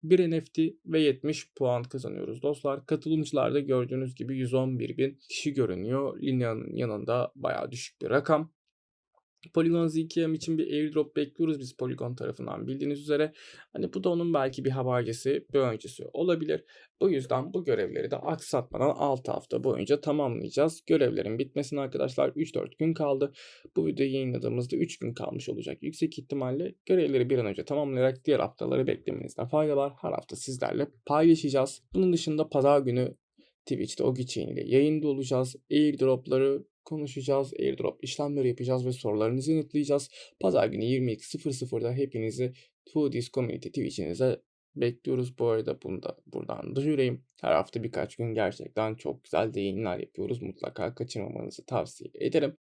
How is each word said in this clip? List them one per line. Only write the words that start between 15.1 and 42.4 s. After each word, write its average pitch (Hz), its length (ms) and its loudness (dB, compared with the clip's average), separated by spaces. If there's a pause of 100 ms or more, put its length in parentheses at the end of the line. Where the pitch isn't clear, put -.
bir 143 40 6
öncesi 123 540 -2
olabilir. 160 520 0 (360)
Bu 190 100 4
yüzden 131 440 -2
bu 180 100 -2
görevleri 113 460 0
de 143 60 -2
aksatmadan 147 720 -2
altı 131 420 0
hafta - 320 -4
boyunca 131 360 2
tamamlayacağız. 147 840 0
Görevlerin 117 520 2
bitmesine 139 420 -4
arkadaşlar 135 560 0
üç 156 180 -4
dört - 240 -4
gün 160 160 2
kaldı. 143 380 0 (440)
Bu 160 100 2
videoyu 135 260 0
yayınladığımızda 123 640 -2
üç 165 220 -2
gün 117 160 -6
kalmış - 340 -6
olacak. - 340 -8
Yüksek 156 360 -4
ihtimalle 139 560 -4 (120)
görevleri 139 440 4
bir 135 80 4
an 120 80 0
önce 98 180 -4
tamamlayarak 131 600 0
diğer 147 160 4
haftaları 131 460 0
beklemenizde - 600 -4
fayda 151 300 2
var. 139 240 0
Her - 120 -4
hafta - 240 -8
sizlerle - 500 -4 (200)
paylaşacağız. 147 760 4 (120)
Bunun 185 180 4
dışında 156 360 0
pazar 143 320 6
günü 127 340 0 (520)
Twitch'te - 380 -2
Ogi 127 220 2
Chain 110 220 -4
ile - 180 -4
yayında 151 420 4
olacağız. 131 480 0 (160)
Airdrop'ları 139 920 2 (200)
konuşacağız, 139 760 -2
airdrop - 440 -2
işlemleri 143 440 0
yapacağız 123 380 0
ve 127 60 0
sorularınızı 120 600 0
yanıtlayacağız. 143 580 0 (300)
Pazar 156 280 4
günü 107 160 -2
yirmi 127 280 2
iki - 160 -8
sıfır 156 220 -4
sıfırda 123 420 -4
hepinizi 127 600 -2 (400)